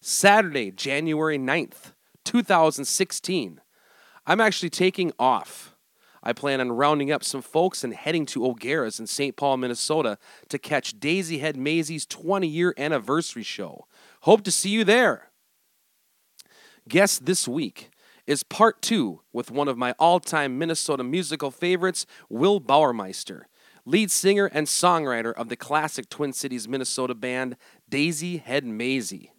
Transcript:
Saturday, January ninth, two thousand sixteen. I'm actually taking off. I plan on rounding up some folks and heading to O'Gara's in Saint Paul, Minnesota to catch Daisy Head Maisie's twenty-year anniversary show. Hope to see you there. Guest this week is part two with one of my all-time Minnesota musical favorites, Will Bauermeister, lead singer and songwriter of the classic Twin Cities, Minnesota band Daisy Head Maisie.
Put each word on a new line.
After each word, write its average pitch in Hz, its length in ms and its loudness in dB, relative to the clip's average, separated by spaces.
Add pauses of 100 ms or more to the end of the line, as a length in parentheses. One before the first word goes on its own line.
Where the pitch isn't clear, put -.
Saturday, 180 680 4
January 151 680 -2
ninth, 135 560 -4 (320)
two 240 180 0
thousand 160 440 2
sixteen. 170 720 -4 (640)
I'm 185 140 4
actually 190 300 2
taking 180 480 0
off. 120 480 0 (560)
I - 120 -2
plan 135 260 -2
on 123 120 -2
rounding 143 380 2
up 151 140 -2
some 139 160 -6
folks 175 420 -2
and 117 120 -6
heading 156 320 -2
to 120 180 -4
O'Gara's 120 560 -2
in 113 60 -12
Saint 139 300 -4
Paul, 139 200 0
Minnesota 127 600 -2 (320)
to 143 80 -6
catch 131 420 -4
Daisy 165 380 -2
Head 147 180 -4
Maisie's 151 480 -2
twenty-year 175 720 0
anniversary 139 680 -2
show. - 440 -10 (380)
Hope 208 200 6
to 190 60 -2
see - 180 0
you 220 160 2
there. 214 460 4 (1600)
Guest 160 380 4
this 175 240 0
week 127 400 -6 (380)
is 143 160 0
part - 400 2
two 117 400 0 (100)
with 120 180 -6
one 143 160 0
of 127 120 -2
my 123 200 -2
all-time 156 600 2
Minnesota 151 440 -2
musical 147 480 -4
favorites, 180 540 -2 (240)
Will 185 320 2
Bauermeister, 117 840 2 (420)
lead 180 240 2
singer 202 420 2
and 151 140 -2
songwriter 135 640 2
of 117 160 -8
the 120 80 -6
classic 151 540 -4
Twin 143 240 -6
Cities, 123 340 -8
Minnesota 127 460 -4
band 127 420 -6 (320)
Daisy 160 480 -2
Head 135 300 -4
Maisie. 113 720 -4